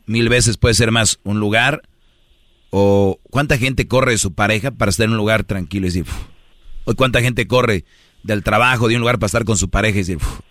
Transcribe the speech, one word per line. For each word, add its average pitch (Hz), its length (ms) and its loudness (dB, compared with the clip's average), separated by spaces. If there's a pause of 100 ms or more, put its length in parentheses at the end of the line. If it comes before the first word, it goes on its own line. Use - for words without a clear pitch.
mil 113 240 0
veces 117 300 2
puede 120 160 4
ser 113 160 2
más 113 340 2
un 104 160 -2
lugar, 113 400 0 (880)
o 101 500 2 (120)
cuánta 143 260 0
gente 123 320 -2
corre 131 240 2
de 104 60 0
su 95 160 -4
pareja 107 380 0
para 107 180 -2
estar 110 160 0
en 113 60 0
un 113 40 0
lugar 107 280 0
tranquilo 95 420 -6
y - 20 0
decir, 87 140 -2
"Uf". - 120 -8 (720)
O 117 100 -2
cuánta 127 280 0
gente 120 240 -2
corre 113 400 0 (360)
del 104 200 -4
trabajo, 117 460 2
de 117 80 2
un 120 40 0
lugar 117 180 0
para 107 100 -2
estar 117 180 0
con 110 100 0
su - 140 -2
pareja 101 260 0
y 104 60 0
decir, 87 160 -4
"Uf, - 220 -6 (100)